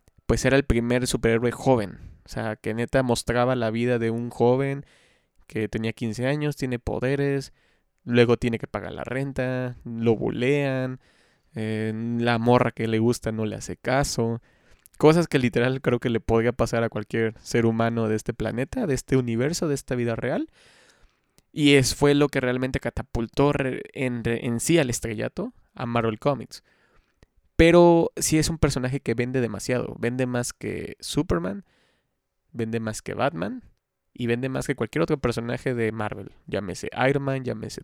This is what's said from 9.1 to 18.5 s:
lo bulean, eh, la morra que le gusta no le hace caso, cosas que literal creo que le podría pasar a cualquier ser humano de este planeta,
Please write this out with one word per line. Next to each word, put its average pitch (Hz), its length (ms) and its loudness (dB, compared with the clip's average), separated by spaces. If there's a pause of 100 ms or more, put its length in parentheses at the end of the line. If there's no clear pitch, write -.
lo 117 300 2
bulean, 131 840 -2 (540)
eh, 110 400 -4 (240)
la 117 220 2
morra 120 320 4
que 113 160 -4
le 110 100 2
gusta 113 340 2
no 110 140 -4
le 104 120 -6
hace 101 200 -10
caso, 123 640 -2 (560)
cosas 160 300 6
que 151 100 0
literal 127 440 0
creo 123 180 2
que 127 100 -2
le 113 100 2
podría 113 320 2
pasar 117 320 0
a 113 60 0
cualquier 110 520 -2
ser 117 260 2
humano 113 400 0
de 107 80 0
este 110 180 -4
planeta, 123 540 -4